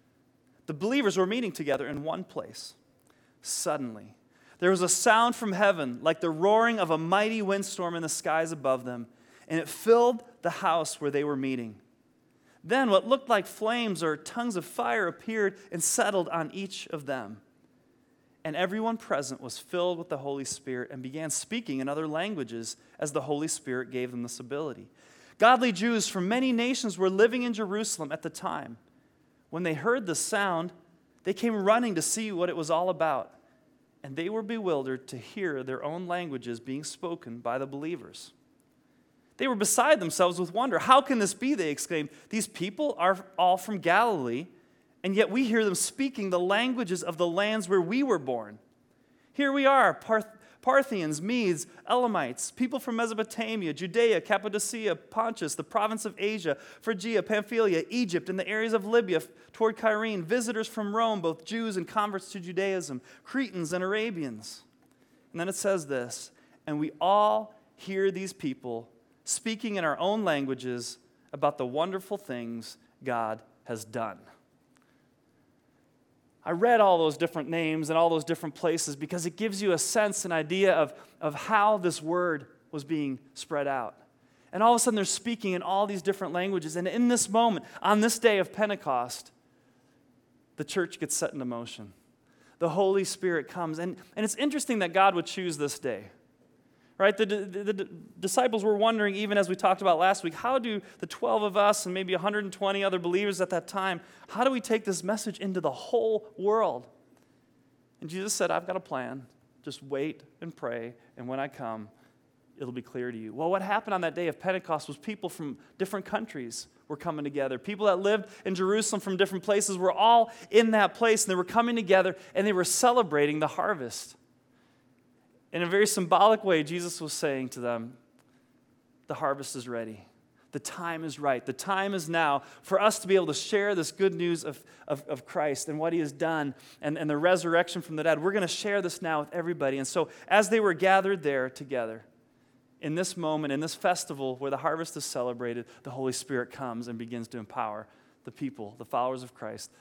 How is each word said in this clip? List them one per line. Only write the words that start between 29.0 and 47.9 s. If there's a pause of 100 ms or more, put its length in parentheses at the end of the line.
When
they
heard
the
sound, (500)
they
came
running
to
see
what
it
was
all
about, (720)
and
they
were
bewildered
to
hear
their
own
languages
being
spoken
by
the
believers. (1040)
They
were
beside
themselves
with
wonder.
"How
can
this
be?"
they
exclaimed. (200)
"These
people
are (140)
all
from
Galilee, (560)
and
yet
we
hear
them
speaking
the
languages
of
the
lands
where
we